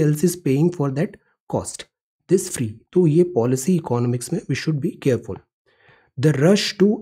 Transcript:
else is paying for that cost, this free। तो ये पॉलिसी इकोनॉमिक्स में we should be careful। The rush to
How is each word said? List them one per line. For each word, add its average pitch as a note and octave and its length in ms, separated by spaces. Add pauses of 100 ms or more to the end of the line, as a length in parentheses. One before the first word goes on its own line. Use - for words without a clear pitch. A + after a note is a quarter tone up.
else D3+ 220
is F3 120 (100)
paying D3 300
for C#3 140
that C#3+ 260 (340)
cost, - 340 (460)
this F#3+ 260
free। A2 140 (220)
तो F3+ 140
ये D#3 160 (120)
पॉलिसी C3 420
इकोनॉमिक्स B2 560
में E3+ 80
we C3+ 160
should D#3 260
be D#3 100 (140)
careful। G#2+ 300 (800)
The D3 180
rush F#3+ 300 (120)
to G3+ 120 (120)